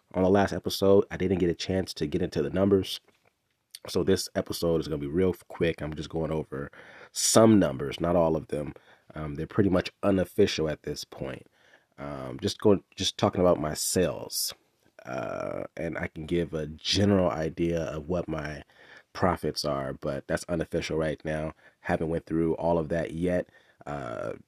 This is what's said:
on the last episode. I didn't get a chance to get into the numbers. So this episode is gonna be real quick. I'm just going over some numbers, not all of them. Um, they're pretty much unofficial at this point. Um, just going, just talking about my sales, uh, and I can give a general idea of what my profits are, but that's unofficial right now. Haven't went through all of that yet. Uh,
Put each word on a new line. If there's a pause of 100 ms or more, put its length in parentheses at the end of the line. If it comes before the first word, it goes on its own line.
(140)
on
the
last
episode.
I
didn't
get
a
chance
to
get
into
the
numbers. (880)
So
this
episode
is
gonna
be
real (140)
quick.
I'm
just
going
over (400)
some
numbers,
not
all
of
them. (380)
Um,
they're
pretty
much (120)
unofficial
at
this
point. (520)
Um,
just
going, (140)
just
talking
about
my
sales, (520)
uh, (140)
and
I
can
give
a
general
idea
of
what
my (500)
profits
are,
but
that's
unofficial
right
now. (260)
Haven't
went
through
all
of
that
yet. (380)
Uh, (140)